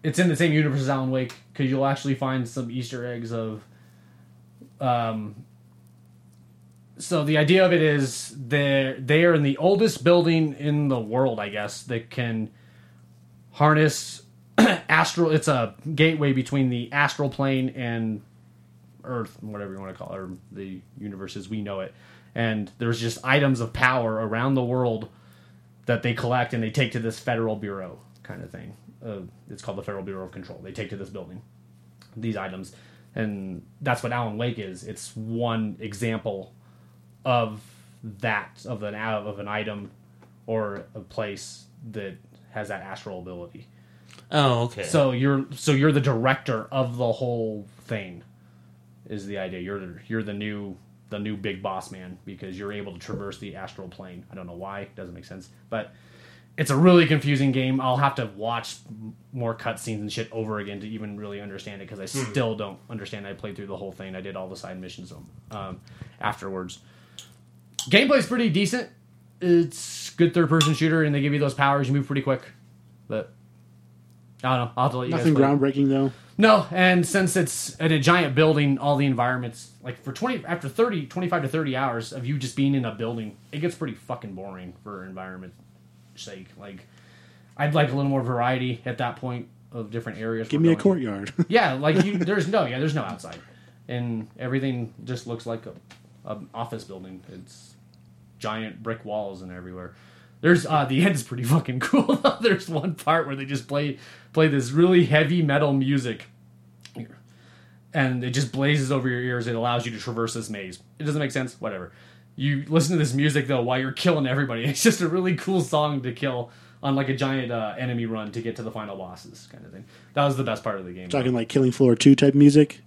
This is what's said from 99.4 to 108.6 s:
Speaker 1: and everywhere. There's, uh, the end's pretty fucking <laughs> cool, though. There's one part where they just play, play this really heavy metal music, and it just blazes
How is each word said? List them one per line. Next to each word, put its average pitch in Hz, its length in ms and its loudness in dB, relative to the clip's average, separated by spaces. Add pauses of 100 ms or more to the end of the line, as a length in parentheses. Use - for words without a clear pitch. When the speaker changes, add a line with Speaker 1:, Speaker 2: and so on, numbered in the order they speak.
Speaker 1:
and 92 100 -14
everywhere. 90 440 -14 (460)
There's, 165 240 6
uh, 147 200 2
the 135 180 2
end's 165 200 2
pretty 123 200 -8
fucking 131 360 2
<laughs> - 20 -4
cool, - 360 4
though. - 240 2
There's 202 280 0
one 160 260 -2
part 160 320 2
where 139 80 -6
they 135 100 -8
just 135 220 -6
play, 143 300 -2 (340)
play 160 160 6
this 131 240 2
really 175 340 8
heavy 156 360 4
metal 143 320 2
music, 131 520 0 (1700)
and 127 300 0
it 117 80 -4
just 123 200 -2
blazes 135 400 2